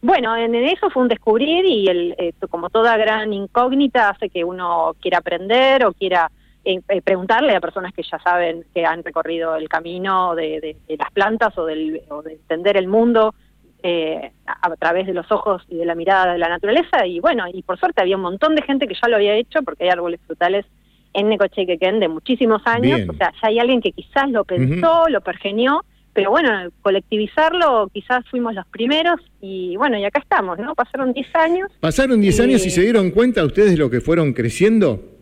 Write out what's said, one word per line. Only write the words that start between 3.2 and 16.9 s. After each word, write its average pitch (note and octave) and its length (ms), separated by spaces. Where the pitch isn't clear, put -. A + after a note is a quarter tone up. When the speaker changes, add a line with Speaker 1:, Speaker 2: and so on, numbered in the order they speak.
Speaker 1:
incógnita A#3+ 800
hace G3 200
que F3 140
uno E3+ 560
quiera F3+ 200
aprender A#3 680
o F#3+ 80
quiera, F3+ 380
eh, F#3 140
eh, G3 140
preguntarle G#3 520
a F3 60
personas F3+ 320
que - 80
ya - 220
saben, E3+ 500
que E3+ 140
han E3 160
recorrido E3 520
el D#3 140
camino F3+ 640
de, D#3+ 280
de, D#3 160
de D#3 100
las - 140
plantas G#3+ 480
o E3 80
del, D#3 420
o D3 140
de D#3+ 100
entender F3 420
el F#3 120
mundo, A3 480
eh, D#3+ 520
a, - 220
a E3 80
través F3+ 320
de F#3+ 60
los F3 180
ojos G3 380
y F3 80
de E3+ 80
la E3+ 100
mirada F3+ 380
de F3 40
la E3+ 120
naturaleza, G#3+ 580